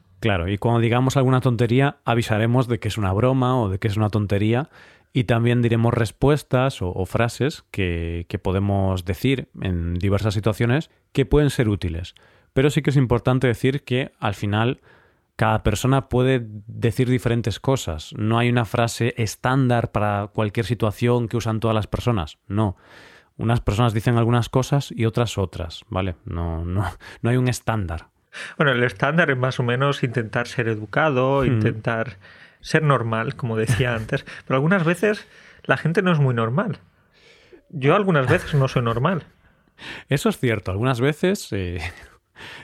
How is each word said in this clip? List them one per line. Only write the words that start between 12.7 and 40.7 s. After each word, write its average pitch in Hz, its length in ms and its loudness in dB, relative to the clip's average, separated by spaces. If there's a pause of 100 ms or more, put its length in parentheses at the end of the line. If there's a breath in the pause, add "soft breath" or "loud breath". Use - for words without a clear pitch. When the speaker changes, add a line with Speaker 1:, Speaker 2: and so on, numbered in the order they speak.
Speaker 1:
que 143 80 0
es 131 60 2
importante 127 500 2
decir 131 380 0
que 127 360 -2
al 107 140 -2
final 110 460 0 (560 soft breath)
cada 110 260 2
persona 123 460 0
puede 127 360 2 (220)
decir 113 420 0
diferentes 117 500 0
cosas. 87 600 -4
No 110 200 0
hay 120 120 2
una 120 160 2
frase 117 500 -2
estándar 123 760 0
para 104 440 -2
cualquier 107 320 -2
situación 120 640 0
que - 100 -4
usan 110 220 -2
todas 110 140 2
las 101 120 0
personas. 92 600 -4
No. 101 300 0 (600 loud breath)
Unas 113 240 0
personas 107 340 2
dicen 117 240 2
algunas 117 300 2
cosas 135 460 0
y 113 120 0
otras 113 320 -2
otras, 85 500 -6
¿vale? 95 360 -4
No, 85 400 -4
no, 92 200 -2 (380 loud breath)
no 113 80 0
hay 123 60 2
un 127 120 2
estándar. 104 600 -4 (480 loud breath)
Speaker 2:
Bueno, 147 160 2
el 123 120 2
estándar 147 460 2
es 131 60 0
más 127 220 -2
o 127 60 0
menos 131 400 0
intentar 120 420 -2
ser 117 220 -4
educado, 131 720 0
Speaker 1:
Hmm. 127 40 2
Speaker 2:
intentar 113 720 -2 (420 loud breath)
ser - 220 0
normal, 117 540 0
como 113 200 -4
decía 120 380 0
Speaker 1:
<laughs> - 0 -
Speaker 2:
antes. 113 300 -6 (200 loud breath)
Pero 131 120 0
algunas 160 280 2
veces 208 420 0 (380 loud breath)
la 135 120 2
gente 170 260 0
no 180 100 2
es 156 60 2
muy 131 160 2
normal. 123 440 -2 (920 soft breath)
Yo 139 240 2
algunas 180 340 2
veces 160 260 0
no 135 120 2
soy 131 160 0
normal. 120 400 0 (840 loud breath)
Speaker 1:
Eso 147 200 0
es 208 100 0
cierto. 113 340 -2